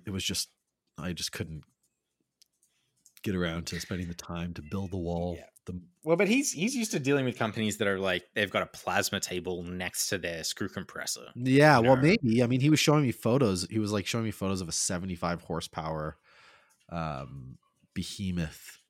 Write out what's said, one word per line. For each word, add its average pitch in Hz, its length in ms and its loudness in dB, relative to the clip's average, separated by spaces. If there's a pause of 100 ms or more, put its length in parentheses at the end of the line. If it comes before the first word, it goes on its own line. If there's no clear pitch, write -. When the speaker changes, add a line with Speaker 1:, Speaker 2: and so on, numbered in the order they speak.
Speaker 1:
it 104 60 -8
was 95 140 -2
just, - 260 -4 (460)
I 85 160 -6
just 82 200 -6
couldn't 80 320 -8 (1600)
get 101 120 -2
around 85 320 -2
to 85 120 -6
spending 90 280 -6
the 85 80 -8
time 85 380 -8
to 78 80 -12
build 92 300 -6
the 98 60 -4
wall. 87 420 -4
Speaker 2:
Yeah. - 80 -18 (180)
Speaker 1:
The 90 160 -10 (220)
Speaker 2:
Well, 160 140 2
but 190 100 4
he's, 269 240 2
he's 214 240 -2
used 226 160 -2
to 190 80 0
dealing 135 260 2
with 120 120 -2
companies 110 400 0
that 107 100 2
are, 95 120 0
like, 92 340 0
they've 104 180 0
got 95 120 2
a 85 40 -6
plasma 98 520 0
table 90 440 -4
next 90 460 -4
to 101 80 -2
their 85 260 -6
screw - 260 -4
compressor, - 640 -8
Speaker 1:
Yeah, 131 440 8
Speaker 2:
you - 20 6
Speaker 1:
well, 127 140 8
Speaker 2:
know? - 20 4
Speaker 1:
maybe. 135 440 4
I 117 60 4
mean, 127 140 2
he 147 80 4
was 151 100 6
showing 151 240 4
me 120 80 2
photos. 110 580 2
He 110 100 -2
was, 104 120 -2
like, 101 160 0
showing 113 180 -2
me 107 60 -4
photos 95 300 -4
of 85 60 -8
a 80 40 -8
seventy-five 87 720 -2
horsepower, 80 760 -6 (720)
um, 69 680 -8 (380)
behemoth, 87 960 -6